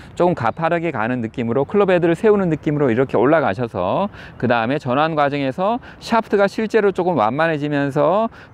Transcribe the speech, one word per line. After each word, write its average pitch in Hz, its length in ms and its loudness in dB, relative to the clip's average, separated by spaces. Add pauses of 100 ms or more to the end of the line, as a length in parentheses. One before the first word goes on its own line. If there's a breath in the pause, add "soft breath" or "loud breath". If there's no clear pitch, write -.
(140 loud breath)
조금 175 180 2
가파르게 165 600 -2
가는 120 280 -2
느낌으로 117 440 -2
클럽 202 260 2
헤드를 170 240 2
세우는 202 340 2
느낌으로 147 420 0
이렇게 127 260 0
올라가셔서, 120 920 0 (300 loud breath)
그 - 80 -2
다음에 120 320 0
전환 151 380 0
과정에서 143 640 -2 (180 loud breath)
샤프트가 - 480 0
실제로 208 460 2
조금 180 260 0
완만해지면서 147 1080 0 (260 loud breath)